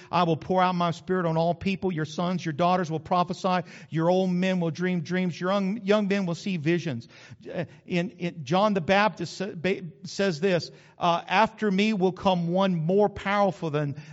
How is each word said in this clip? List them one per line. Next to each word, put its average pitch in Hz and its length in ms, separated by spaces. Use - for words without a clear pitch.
I 175 140
will 165 120
pour 185 240
out 180 140
my 175 160
spirit 180 340
on 160 120
all 165 180
people. 190 380
Your 156 120
sons, 175 400
your 160 80
daughters 175 380
will 160 80
prophesy. 180 640
Your 160 200
old 185 200
men 185 280
will 165 140
dream 180 300
dreams. 180 380
Your 180 120
young, 196 320
young 208 240
men 196 180
will 170 80
see 185 220
visions." 156 500
Uh, 170 180
in, 175 240
in 170 340
John 190 300
the 190 60
Baptist 190 560
sa-, 196 180
ba-, 180 280
says 185 380
this, 175 320
uh, 170 300
"After 214 420
me 208 220
will 185 180
come 180 380
one 185 260
more 180 340
powerful 202 640
than, 143 240